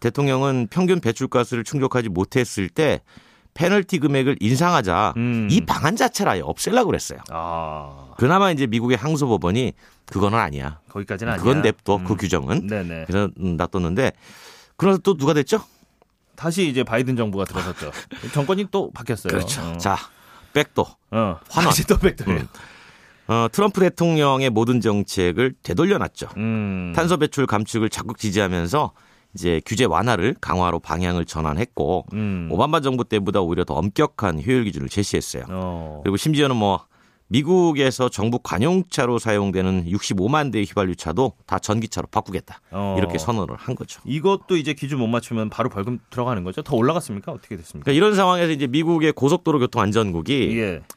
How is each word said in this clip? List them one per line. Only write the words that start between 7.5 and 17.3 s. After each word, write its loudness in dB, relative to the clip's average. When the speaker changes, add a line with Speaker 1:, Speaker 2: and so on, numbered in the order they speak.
Speaker 1:
그나마 4
이제 0
미국의 2
항소법원이 0
"그거는 0
아니야. -4
Speaker 2:
거기까지는 -6
Speaker 1:
그건 2
Speaker 2:
아니야. 2
Speaker 1:
냅둬, 0
그 0
Speaker 2:
음. 0
Speaker 1:
규정은." -2
Speaker 2:
네네. -6
Speaker 1:
그래서, 0
음, -2
놔뒀는데, 0
그래서 4
또 2
누가 2
됐죠? 2
Speaker 2:
다시 0
이제 0
바이든 0
정부가 -2